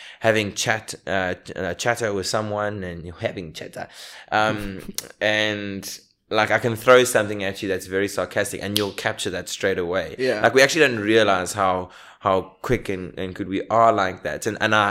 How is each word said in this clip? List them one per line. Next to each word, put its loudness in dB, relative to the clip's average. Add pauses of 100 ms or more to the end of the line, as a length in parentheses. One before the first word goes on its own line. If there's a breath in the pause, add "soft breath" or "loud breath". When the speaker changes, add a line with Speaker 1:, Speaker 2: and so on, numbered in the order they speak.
(200 loud breath)
Speaker 1:
having 2
chat, -4 (120)
uh, -2
ch-, -14
uh, -4
chatter -2
with -4
someone -4
and -10
you're -14
having -6
chatter. -14 (420 loud breath)
Um, 0 (240)
<laughs> -16
and, -2 (300)
like, 2
I 4
can -2
throw 8
something 0
at -6
you -2
that's -2
very 0
sarcastic -4
and -4
you'll -2
capture -6
that -8
straight -2
away. -4
Speaker 2:
Yeah. -2
Speaker 1:
Like, 4
we 8
actually 6
don't -2
realize 4
how, 0 (280 loud breath)
how 0
quick -2
and, -8
and -6
good -8
we -2
are 6
like -2
that. -6
And, -4
and 2
I, 4